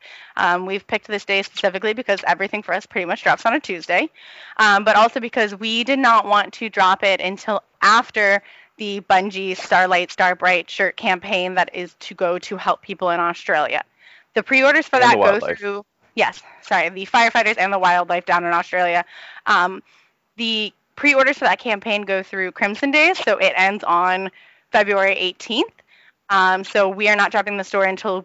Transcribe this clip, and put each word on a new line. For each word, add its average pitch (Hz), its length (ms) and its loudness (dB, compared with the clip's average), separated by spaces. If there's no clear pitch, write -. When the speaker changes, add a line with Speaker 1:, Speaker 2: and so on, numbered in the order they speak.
Speaker 1:
Um, 180 300 0
we've 196 200 -8
picked - 220 -6
this 208 160 -8
day 196 180 -2
specifically 196 520 -4
because 214 320 -4
everything 196 360 -2
for - 120 -6
us 196 120 -6
pretty 185 200 -6
much 175 180 -6
drops 165 220 2
on 233 80 2
a 302 60 -2
Tuesday, 180 480 -4
um, 208 260 4
but 208 120 4
also 214 220 4
because 220 360 -4
we 226 280 -4
did 262 160 -2
not 233 280 4
want 202 280 0
to 226 140 -8
drop 190 340 2
it 196 180 2
until 196 420 -4
after 202 640 2
the 202 240 -8
Bungie 190 460 0
Starlight 180 560 0
Starbright 180 580 0
shirt - 260 -2
campaign 185 580 -4
that 180 200 0
is 180 260 -12
to - 140 -16
go 180 260 -2
to - 180 -10
help - 240 -2
people 185 280 -4
in 170 80 0
Australia. 160 640 -2
The 226 80 0
pre-orders 277 440 2
for - 100 0
Speaker 2:
And 254 80 4
the - 40 8
Speaker 1:
that 233 60 6
go 208 60 2
Speaker 2:
wildlife. 196 380 2
Speaker 1:
through, 202 260 -8
yes, - 280 -2
sorry, 175 280 0
the 190 160 -10
firefighters 226 520 2
and 190 140 0
the 196 60 0
wildlife 180 480 0
down 175 180 0
in 175 80 -2
Australia. 175 520 0
Um, 190 360 0
the 220 360 -4
pre-orders 269 420 2
for 269 80 0
that 190 120 2
campaign 208 440 -4
go 190 200 -2
through 185 300 -6
Crimson 220 380 -4
Days, 311 280 2
so 208 200 0
it - 180 2
ends 196 280 0
on 185 460 0
February 196 440 2
eighteenth. 220 580 -4
Um, 185 320 2
so 196 280 0
we 202 180 -2
are 208 80 4
not 202 140 2
dropping 202 260 -2
the 190 80 -6
store 196 200 -2
until 190 340 -2
a - 60 -10